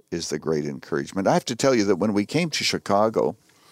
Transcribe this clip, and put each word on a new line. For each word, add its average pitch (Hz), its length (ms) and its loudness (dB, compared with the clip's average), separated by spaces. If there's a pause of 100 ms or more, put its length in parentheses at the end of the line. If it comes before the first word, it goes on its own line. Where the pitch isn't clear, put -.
(100)
is 82 180 -6
the 78 100 -4
great 76 280 -2
encouragement. 71 640 -4
I 135 60 6
have 175 120 0
to 123 100 -6
tell 135 180 4
you 107 100 4
that 98 120 2
when 104 160 0
we 101 140 0
came 165 240 -2
to - 140 -4
Chicago, 101 720 0 (360)